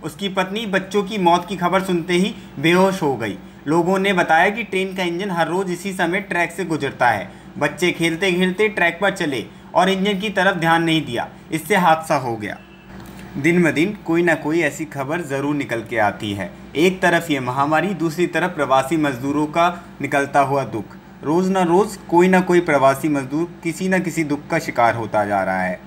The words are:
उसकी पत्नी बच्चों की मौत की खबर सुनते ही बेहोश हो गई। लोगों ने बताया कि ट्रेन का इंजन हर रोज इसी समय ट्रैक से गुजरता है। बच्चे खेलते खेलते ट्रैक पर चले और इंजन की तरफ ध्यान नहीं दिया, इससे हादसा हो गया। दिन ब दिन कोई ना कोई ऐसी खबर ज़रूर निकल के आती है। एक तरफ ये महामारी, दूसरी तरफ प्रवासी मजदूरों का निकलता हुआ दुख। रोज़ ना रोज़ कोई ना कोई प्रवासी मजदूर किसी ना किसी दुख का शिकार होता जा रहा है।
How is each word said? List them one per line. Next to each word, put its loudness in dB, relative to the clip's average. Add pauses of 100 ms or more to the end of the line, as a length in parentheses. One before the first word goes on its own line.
उसकी -8
पत्नी -4
बच्चों -2
की -6
मौत 2
की -6
खबर 0
सुनते -2
ही 2 (260)
बेहोश 4
हो 0
गई। -4 (300)
लोगों 2
ने 2
बताया 4
कि -4
ट्रेन -4
का -2
इंजन -2
हर 0
रोज -2
इसी -6
समय -2
ट्रैक -2
से -6
गुजरता 0
है। 0 (280)
बच्चे 0
खेलते -2
खेलते 0
ट्रैक 0
पर 2
चले -4 (320)
और 4
इंजन 0
की -4
तरफ 2
ध्यान 2
नहीं 2
दिया, -6 (240)
इससे -2
हादसा 4
हो -2
गया। -8 (800)
दिन 2
ब 4
दिन 0
कोई 2
ना 2
कोई -2
ऐसी -2
खबर -6
ज़रूर -2
निकल -4
के -6
आती 0
है। -6 (260)
एक 2
तरफ 2
ये 0
महामारी, 0
दूसरी -2
तरफ -2
प्रवासी 2
मजदूरों 0
का 2 (340)
निकलता 0
हुआ 2
दुख। -8 (280)
रोज़ 2
ना 2
रोज़ 2 (120)
कोई 6
ना 6
कोई 4
प्रवासी 2
मजदूर -2 (140)
किसी -4
ना 2
किसी -2
दुख -4
का 0
शिकार 2
होता 0
जा 0
रहा -2
है। -4